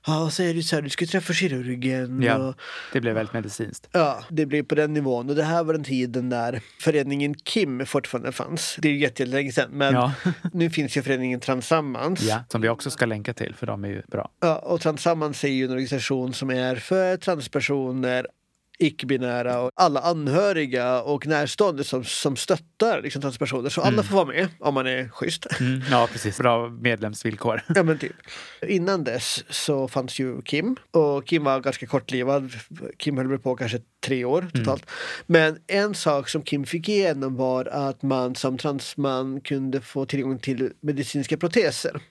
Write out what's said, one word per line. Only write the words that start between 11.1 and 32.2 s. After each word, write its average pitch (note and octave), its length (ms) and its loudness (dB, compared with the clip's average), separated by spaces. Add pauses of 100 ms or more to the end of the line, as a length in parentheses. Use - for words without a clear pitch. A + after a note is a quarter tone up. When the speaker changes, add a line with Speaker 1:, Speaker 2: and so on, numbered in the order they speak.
Speaker 1:
Transammans. C#3 840 0
Speaker 2:
Ja, A2 260 0
som A2+ 120 0
vi A2+ 80 4
också A#2 200 -2
ska - 160 0
länka A2 280 -4
till, - 220 -8
för - 120 -8
de G#2 160 -6
är G2+ 60 -6
ju G2 120 -8 (100)
bra. - 200 -6 (100)
Speaker 1:
Ja, E3 160 4
och E3+ 240 -2
Transammans D#3 600 0
är C#3+ 60 0
ju C3 160 2
en B2+ 60 -4
organisation B2+ 600 -2
som C3+ 160 -4
är B2+ 260 0
för F#3 420 0
transpersoner, C3 1080 -2 (520)
icke-binära B2 840 0
och B2+ 140 -2
alla D#3 240 6
anhöriga C#3+ 1040 2
och C#3+ 260 -2
närstående D3+ 560 2
som, C3 200 -2
som - 320 -2
stöttar - 680 0
liksom C#3+ 200 -6
transpersoner. C3+ 480 -2
Så E3+ 120 -2
alla - 120 4
Speaker 2:
Mm. G#3+ 120 4
Speaker 1:
får G3 100 -2
vara F#3 100 6
med D3 220 0 (120)
om C#3+ 140 2
man C3 140 2
är B2+ 220 -2
schysst. - 380 -4 (120)
Speaker 2:
Mm, C3 220 0 (100)
ja, A#2+ 200 6
precis. G#2+ 260 -4
Bra A#2+ 320 2
medlemsvillkor. A2+ 960 -2
<laughs> E3 100 0
Speaker 1:
Ja, F#3+ 80 6
men D#3+ 140 4
typ. - 140 -6 (560)
Innan F#3 360 2
dess B2 460 -2
så C3+ 380 0
fanns B2 320 -4
ju C3 220 -4
kim. F#3 340 -2 (160)
Och C#3+ 360 4
kim E3 160 2
var C3+ 160 4
ganska B2+ 280 -4
kortlivad. C3 640 0 (460)